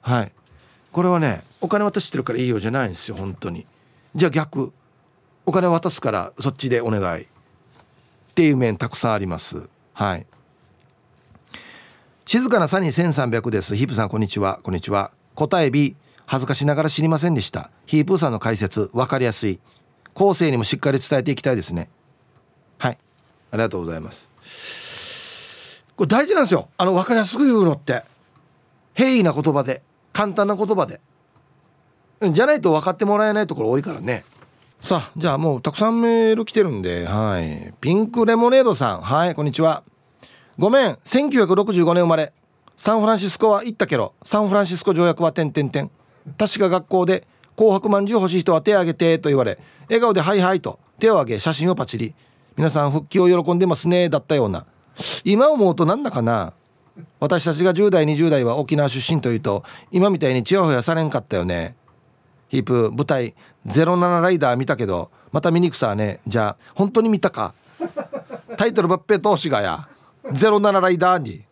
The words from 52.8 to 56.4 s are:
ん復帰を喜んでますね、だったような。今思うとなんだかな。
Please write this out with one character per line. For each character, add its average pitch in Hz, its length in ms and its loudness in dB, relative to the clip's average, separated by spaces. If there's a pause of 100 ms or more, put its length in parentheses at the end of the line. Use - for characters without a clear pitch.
ん 143 80 0
復 151 160 -2
帰 190 120 -2
を 180 240 4
喜 175 100 0
ん 175 60 2
で 190 60 4
ま 170 100 2
す - 120 -4
ね、 175 220 2
だ 151 100 0
っ - 20 -12
た - 140 -2
よ 127 120 2
う - 20 0
な。 87 160 -6 (580)
今 226 260 4
思 220 220 4
う 143 40 0
と 160 100 2
な 175 100 2
ん 285 80 -6
だ 254 80 -4
か 123 100 -2
な。 110 300 0 (680)